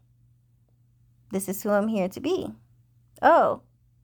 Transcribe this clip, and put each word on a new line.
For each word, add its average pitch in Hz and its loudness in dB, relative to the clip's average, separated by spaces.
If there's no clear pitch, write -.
this 196 -6
is 190 -6
who 220 -4
I'm 208 2
here 202 -2
to - -10
be. 349 -4
Oh, 262 4